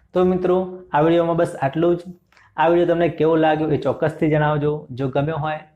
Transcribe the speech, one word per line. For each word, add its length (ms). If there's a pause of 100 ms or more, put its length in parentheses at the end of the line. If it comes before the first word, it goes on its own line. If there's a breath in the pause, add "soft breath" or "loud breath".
(140)
તો 120
મિત્રો, 320 (360)
આ 80
વીડિયોમાં 340
બસ 200
આટલું 420
જ. 20 (580 soft breath)
આ 100
વીડિયો 200
તમને 220
કેવો 260
લાગ્યો 340
એ 80
ચોક્કસથી 520
જણાવજો. 440 (180)
જો 180
ગમ્યો 280
હોય 220 (160)